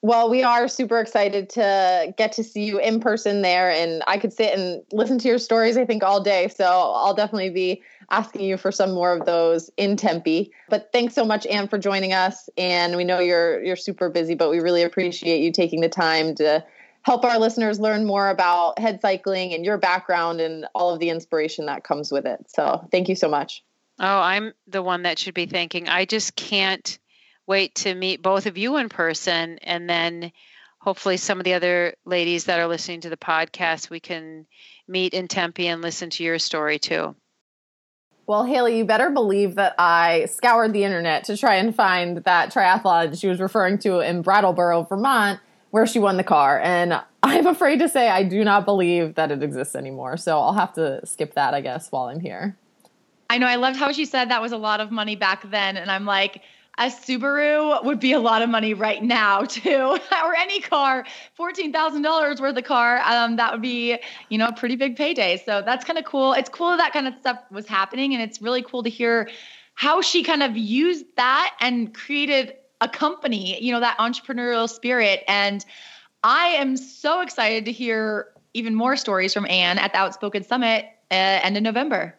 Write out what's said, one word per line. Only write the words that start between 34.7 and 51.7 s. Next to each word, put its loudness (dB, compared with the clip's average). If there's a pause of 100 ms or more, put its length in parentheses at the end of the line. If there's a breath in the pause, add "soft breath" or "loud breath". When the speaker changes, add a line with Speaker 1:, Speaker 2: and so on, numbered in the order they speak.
Speaker 2:
meet -2
in -4
Tempe -4
and -4
listen -8
to -8
your -2
story -2
too. -4 (1120)
Speaker 1:
Well, 2
Haley, 2
you 2
better 2
believe 2
that 2
I 4
scoured 4
the 2
internet 0
to -4
try 4
and 0
find 2
that 2
triathlon 2
she -2
was 0
referring 0
to 2
in 0
Brattleboro, 4
Vermont, 0 (320 soft breath)
where 4
she 0
won 4
the 0
car. 4
And 2 (220)
I'm 4
afraid 4
to 4
say 4
I 4
do 2
not 4
believe 2
that 0
it -2
exists -6
anymore. -8
So 0
I'll 2
have 0
to -2
skip -6
that, 0
I -2
guess, -8